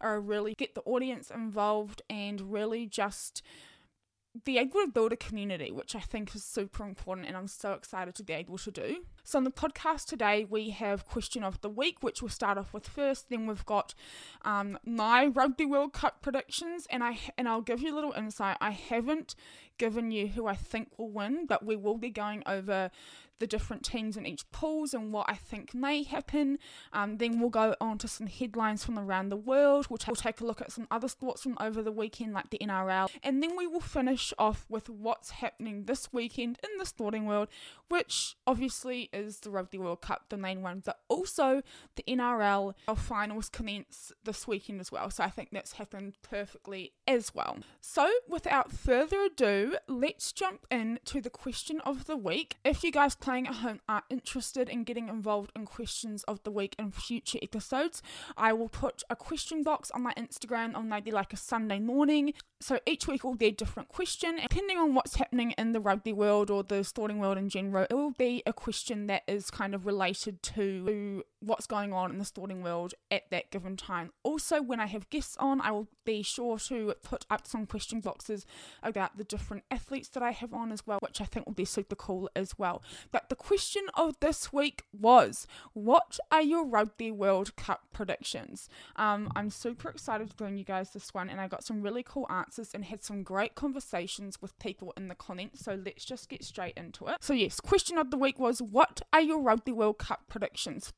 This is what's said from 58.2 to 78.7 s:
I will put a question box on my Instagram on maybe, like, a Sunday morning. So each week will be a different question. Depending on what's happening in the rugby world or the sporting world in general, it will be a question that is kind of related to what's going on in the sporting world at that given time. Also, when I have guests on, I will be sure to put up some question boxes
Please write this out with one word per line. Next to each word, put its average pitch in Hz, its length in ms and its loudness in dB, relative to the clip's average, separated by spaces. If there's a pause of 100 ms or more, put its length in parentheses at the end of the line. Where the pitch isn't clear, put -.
I 220 160 6
will 226 160 2
put - 420 -4
a 226 60 -2
question 311 480 -4
box - 260 0
on 247 140 -2
my 233 100 -2
Instagram 226 640 -4
on 220 120 -4
maybe, 208 220 -4
like, 196 220 0
a 202 40 -6
Sunday 220 440 0
morning. 285 540 6 (260)
So - 260 0
each 330 220 2
week 277 160 0
will 254 100 -2
be 226 120 6
a 214 60 6
different - 360 -4
question. 349 520 -2
Depending 370 380 2
on 311 160 6
what's - 220 4
happening 240 420 2
in 226 140 2
the 226 80 2
rugby 202 320 2
world 208 380 6
or 202 120 4
the 196 220 2
sporting 214 340 -2
world 196 180 2
in 196 120 0
general, 196 420 2
it 233 40 2
will 285 180 2
be 247 340 2
a 233 60 2
question 208 560 -4
that 196 180 0
is 202 240 -2
kind 196 240 -2
of 190 100 -4
related 196 600 0
to 196 800 -2 (160)
what's - 260 -2
going 202 260 -2
on 185 180 0
in 190 80 -6
the 202 60 -4
sporting 190 380 -8
world 175 320 -2 (160)
at - 200 0
that - 200 -2
given 190 260 -6
time. 175 340 -6 (120)
Also, 302 400 2
when 240 180 0
I 214 60 0
have 196 240 -6
guests - 280 -4
on, 269 220 4
I 214 120 2
will 208 160 -2 (160)
be 214 180 0
sure 233 360 -2
to 214 440 -2
put - 260 -8
up - 180 -2
some 220 200 -4
question - 340 -6
boxes 208 460 -6 (360)